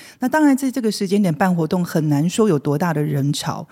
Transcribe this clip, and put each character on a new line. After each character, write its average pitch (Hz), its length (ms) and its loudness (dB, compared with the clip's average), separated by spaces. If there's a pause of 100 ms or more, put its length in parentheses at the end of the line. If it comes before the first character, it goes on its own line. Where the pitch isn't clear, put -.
(200)
那 254 80 -2
当 311 180 2
然 269 120 4
在 269 120 -4
这 247 120 -4
个 214 100 0
时 202 160 -4
间 202 140 2
点 180 120 2
办 185 220 2
活 165 100 0
动 175 200 -2
很 156 240 0
难 147 200 2
说 220 200 2
有 151 100 2
多 143 180 -2
大 170 160 -2
的 147 80 -2
人 147 300 0
潮， - 400 -6